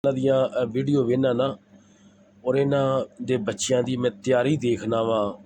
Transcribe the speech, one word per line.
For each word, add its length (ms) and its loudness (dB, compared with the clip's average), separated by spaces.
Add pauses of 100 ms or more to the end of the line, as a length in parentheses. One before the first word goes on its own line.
ਇਹਨਾਂ 100 0
ਦੀਆਂ, 480 0
ਅ, 40 0
ਵੀਡੀਓ 380 0
ਵੇਖਦਾ 300 2
ਨਾ, 120 0 (1000)
ਔਰ 100 0
ਇਹਨਾਂ 480 2 (180)
ਦੇ 160 -2
ਬੱਚਿਆਂ 460 -2
ਦੀ 140 -4
ਮੈਂ 120 0 (140)
ਤਿਆਰੀ 340 2
ਦੇਖਦਾ 460 -2
ਵਾਂ 300 0 (120)